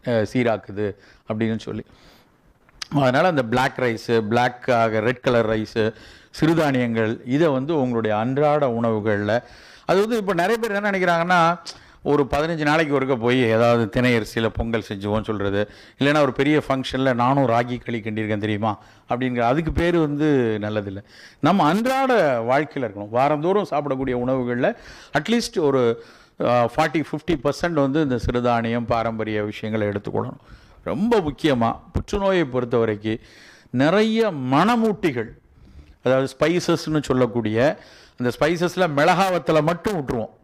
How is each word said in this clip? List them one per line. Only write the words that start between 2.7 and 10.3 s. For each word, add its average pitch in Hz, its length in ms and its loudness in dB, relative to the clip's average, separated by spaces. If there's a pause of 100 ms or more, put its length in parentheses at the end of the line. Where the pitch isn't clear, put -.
அதனால 143 340 4
அந்த 151 140 2
பிளாக் 123 360 0
ரைஸு, 117 420 0
பிளாக் 120 500 0
ஆக 113 300 2
ரெட் 123 200 0
கலர் 117 280 2
ரைஸு, 110 460 -2 (460)
சிறுதானியங்கள், 127 840 0
இதை 143 240 2
வந்து 143 320 0
உங்களுடைய 117 360 0
அன்றாட 135 500 0
உணவுகள்ல, 110 760 0 (440)
அது 180 140 2
வந்து 226 160 0
இப்ப 196 180 -2